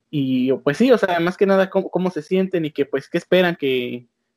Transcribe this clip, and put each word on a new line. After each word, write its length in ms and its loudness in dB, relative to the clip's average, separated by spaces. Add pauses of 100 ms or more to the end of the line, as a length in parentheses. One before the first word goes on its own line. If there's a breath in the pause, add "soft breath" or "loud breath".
(100)
y, 400 -2
y, 80 0
pues 180 -2
sí, 140 4
o 80 6
sea, 220 0
más 160 -2
que 100 2
nada, 240 2
cómo, 180 -2
cómo 220 -2
se 100 -6
sienten 440 -2
y 80 -6
que, 120 -2
pues, 240 -6
qué 100 -4
esperan 360 2
que, 520 -4 (300)